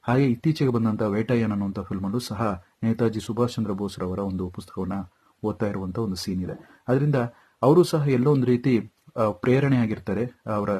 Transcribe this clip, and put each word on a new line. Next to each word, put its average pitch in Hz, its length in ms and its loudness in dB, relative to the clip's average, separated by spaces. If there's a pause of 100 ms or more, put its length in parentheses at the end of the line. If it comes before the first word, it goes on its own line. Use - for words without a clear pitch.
ಹಾಗೆ 131 240 2
ಇತ್ತೀಚೆಗೆ 139 460 2
ಬಂದಂತ 113 300 0
ವೇಟಯ್ಯನ್ 110 500 0
ಅನ್ನುವಂಥ 101 280 -2
ಫಿಲ್ಮ್ 98 260 -6
ಅಲ್ಲೂ 104 140 -2
ಸಹ 104 460 -4 (180)
ನೇತಾಜಿ 113 360 0
ಸುಭಾಷ್ 117 360 -2
ಚಂದ್ರ 104 160 -2
ಬೋಸ್ 98 280 -6
ರವರ 92 200 -4
ಒಂದು 92 300 -4
ಪುಸ್ತಕವನ್ನ 92 440 -8 (500)
ಓದ್ತಾ 107 240 -2
ಇರುವಂತ 95 320 -6
ಒಂದು 101 160 -2
ಸೀನ್ 92 280 -4
ಇದೆ. - 440 -12
ಅದರಿಂದ 143 280 2 (460)
ಅವರು 156 220 6
ಸಹ 156 240 0
ಎಲ್ಲೋ 131 240 2
ಒಂದು 131 140 4
ರೀತಿ, 120 460 2 (260)
ಆ, 110 140 2
ಪ್ರೇರಣೆ 131 460 2
ಆಗಿರ್ತಾರೆ 107 480 -2
ಅವರ 107 440 -4 (100)